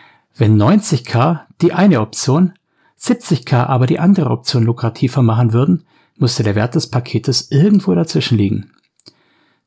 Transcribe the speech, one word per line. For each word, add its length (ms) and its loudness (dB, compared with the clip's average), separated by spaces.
Wenn 220 2
neunzig 480 0
K 420 -2
die 120 2
eine 280 2
Option, 520 -2
siebzig 500 -4
K 200 0
aber 200 0
die 140 -2
andere 320 2
Option 320 -2
lukrativer 580 -2
machen 320 2
würden, 320 0
musste 260 -2
der 120 -2
Wert 200 -2
des 140 -4
Paketes 600 -4
irgendwo 420 2
dazwischen 440 -2
liegen. 340 -2